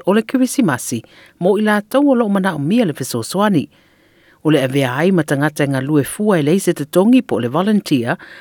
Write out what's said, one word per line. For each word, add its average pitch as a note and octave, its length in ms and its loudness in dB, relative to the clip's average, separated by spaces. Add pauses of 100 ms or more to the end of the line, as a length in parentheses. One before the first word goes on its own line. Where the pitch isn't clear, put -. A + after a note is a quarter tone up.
o F3+ 60 4
le G#3+ 100 2
Kirisimasi, A3 800 -2 (380)
mo F#3+ 180 2
i G#3+ 40 0
latou G#3+ 500 2
o - 20 4
loo A#3 140 0
manaʻomia F#3+ 580 0
le D3 80 -2
fesoasoani. E3 760 -2 (760)
O D#3 60 2
le D3 120 2
avea C3 320 -2
ai D#3+ 160 0
ma F3+ 120 2
tagata D3 420 -2
e - 20 -2
galue C#3 380 0
fua G#3 340 -2
e D3+ 40 0
leise F3 300 0
totogi G3 540 2
po A2+ 100 -4
o G#2 40 -2
le A#2+ 80 -2
volunteer, D#3+ 680 0 (240)